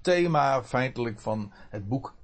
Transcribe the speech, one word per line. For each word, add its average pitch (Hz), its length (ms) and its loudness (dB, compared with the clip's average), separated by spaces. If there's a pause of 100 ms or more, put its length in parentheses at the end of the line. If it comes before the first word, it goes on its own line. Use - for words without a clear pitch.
thema 156 640 4
feitelijk 120 580 -2
van 107 320 -4 (180)
het 101 180 -8
boek - 360 -4